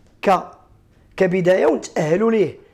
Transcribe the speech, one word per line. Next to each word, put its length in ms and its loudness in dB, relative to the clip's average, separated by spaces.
ك-، 260 0
كبدايه 500 0
ونتاهلوا 640 -2
ليه 280 -2